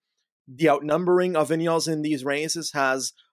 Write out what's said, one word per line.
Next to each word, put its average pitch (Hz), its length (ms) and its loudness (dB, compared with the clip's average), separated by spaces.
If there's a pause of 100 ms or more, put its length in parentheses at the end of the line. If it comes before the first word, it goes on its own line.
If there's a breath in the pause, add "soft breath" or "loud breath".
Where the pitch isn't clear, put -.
(500)
the 135 200 0
outnumbering 175 640 2
of 156 140 0
Ineos 165 420 0
in 156 120 -2
these 151 200 -2
races 151 480 -4
has 131 400 0 (220 soft breath)